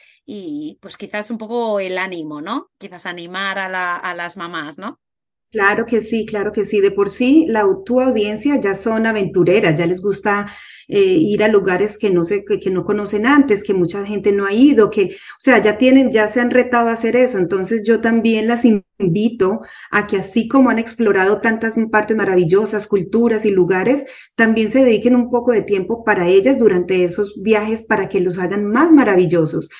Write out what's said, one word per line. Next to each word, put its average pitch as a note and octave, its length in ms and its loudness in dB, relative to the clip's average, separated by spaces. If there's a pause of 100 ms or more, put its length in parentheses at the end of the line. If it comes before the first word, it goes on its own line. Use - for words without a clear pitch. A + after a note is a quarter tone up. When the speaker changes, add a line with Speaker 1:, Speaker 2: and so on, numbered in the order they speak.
(260)
Speaker 1:
y, D#3 560 -12
pues, - 160 -18
quizás G#3 320 -10
un A3+ 80 -8
poco A3 420 -4
el F#3 200 -6
ánimo, D#3 420 -8
¿no? A#3 380 -10
Quizás F3+ 260 -18
animar F#3 540 -8
a F#3+ 100 -6
la, F3+ 260 -4
a F3 200 -8
las F3 200 -10
mamás, E3+ 440 -12
¿no? G#3 200 -14 (520)
Speaker 2:
Claro G#3 340 0
que A3 160 -2
sí, A3 240 -4
claro G#3 260 -6
que G3+ 140 -4
sí. G3+ 160 0
De G3 80 4
por G3 220 0
sí, C#4+ 360 2
la, D#4+ 160 0 (220)
tu B3+ 160 0
audiencia A3 580 0
ya G3 140 -2
son A3 320 -2
aventureras, F#3 720 2
ya E3+ 80 0
les F3+ 160 -2
gusta, G3+ 460 -4 (400)
eh, G3+ 120 0
ir F#3+ 440 2
a G#3+ 40 4
lugares G3 520 0
que G#3 100 0
no F3 160 2
sé, G3+ 180 -4
que, G3 160 -2
que F#3+ 120 -4
no F3 140 -2
conocen G#3 420 -2
antes, C4+ 360 2
que G3 120 -2
mucha F#3 280 -2
gente G3+ 280 -2
no G3+ 160 0
ha G3 60 -4
ido, A3+ 360 6
que, G3 260 -2
o - 240 -20
sea, A#3+ 200 4
ya G#3 180 2
tienen, C4 340 6
ya G#3+ 160 2
se A#3+ 120 -4
han A#3+ 100 0
retado A#3+ 400 2
a A3+ 40 -2
hacer A3+ 220 -2
eso. B3 220 2
Entonces, F#3+ 460 -2
yo A3+ 180 2
también A3+ 460 0
las A#3 140 0 (380)
invito G3+ 600 0 (300)
a G3+ 160 -2
que G3+ 100 -2
así A3+ 300 -4
como C4 220 4
han A3+ 100 0
explorado G3+ 600 0
tantas A3 360 -2 (160)
partes G#3+ 240 0
maravillosas, G3 720 0
culturas A3 580 0
y G#3 60 2
lugares, F#3+ 540 0 (300)
también A3 360 2
se C4 120 4
dediquen A#3+ 320 4
un A#3+ 160 0
poco A#3+ 200 0
de G#3+ 100 0
tiempo G3+ 420 -4
para F#3 240 0
ellas G3 320 4
durante F#3 440 2
esos G3 380 -4
viajes A3 400 -2
para G3+ 280 -4
que G3 100 -2
los F3+ 180 -2
hagan G3 280 -4
más C4+ 260 2
maravillosos. F3+ 800 2 (100)